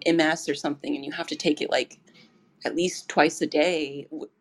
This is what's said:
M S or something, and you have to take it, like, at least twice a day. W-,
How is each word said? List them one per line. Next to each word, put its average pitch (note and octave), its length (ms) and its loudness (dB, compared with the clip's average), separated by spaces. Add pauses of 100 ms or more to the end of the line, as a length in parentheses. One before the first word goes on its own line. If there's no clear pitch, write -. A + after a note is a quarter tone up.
M E3 140 4
S D#3+ 280 2
or C#3+ 60 0
something, C#3+ 400 -4
and C#3 100 -8
you C#3+ 60 -8
have E3 160 -6
to D3+ 100 -6
take D#3 240 0
it, - 100 -2
like, - 280 0 (680)
at - 120 -2
least - 320 -2
twice E3 320 2
a E3 60 0
day. D3+ 640 0
W-, D3+ 200 -12 (100)